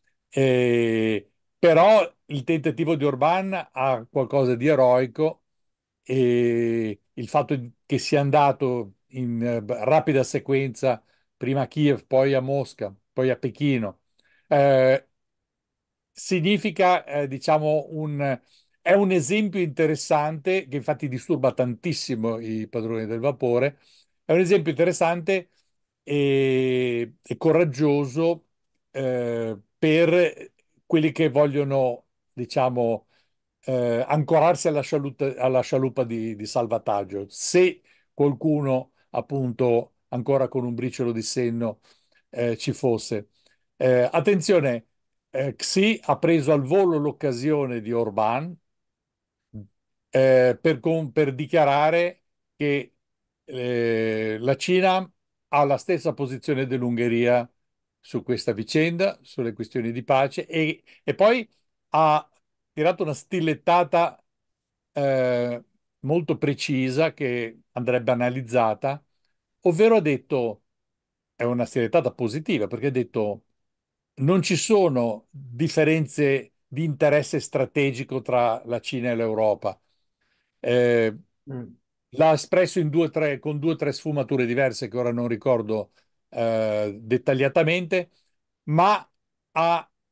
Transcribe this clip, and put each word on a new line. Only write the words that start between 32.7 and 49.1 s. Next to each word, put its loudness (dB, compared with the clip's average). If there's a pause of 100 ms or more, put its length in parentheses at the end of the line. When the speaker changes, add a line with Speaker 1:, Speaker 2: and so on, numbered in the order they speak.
Speaker 1:
eh, 0
ancorarsi 2
alla 0
scialuta-, -4
alla 2
scialuppa -2
di, -6
di -12
salvataggio, -4
se 2 (320)
qualcuno, 0 (180)
appunto, -2 (140)
ancora 0
con -6
un -6
briciolo -4
di -6
senno, -4 (480)
eh, -2
ci -4
fosse. -2 (460)
Eh, 2
attenzione, 0 (420)
eh, -6
Xi 0
ha 0
preso 2
al 2
volo 2
l'occasione -2
di -8
Orbán, -2 (1500)